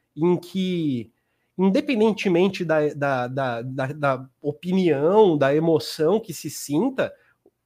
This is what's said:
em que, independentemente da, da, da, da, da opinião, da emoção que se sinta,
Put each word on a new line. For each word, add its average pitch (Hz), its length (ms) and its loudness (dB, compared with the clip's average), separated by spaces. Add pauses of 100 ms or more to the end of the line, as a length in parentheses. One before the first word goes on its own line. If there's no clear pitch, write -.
(200)
em 175 160 4
que, 170 760 -4 (440)
independentemente 196 1080 2
da, 156 240 2
da, 139 400 -2
da, 127 340 -4
da, 131 300 -6
da 135 380 -2 (120)
opinião, 175 960 2
da 139 160 2
emoção 160 640 0
que 190 160 -10
se 151 160 -12
sinta, 175 640 -2 (540)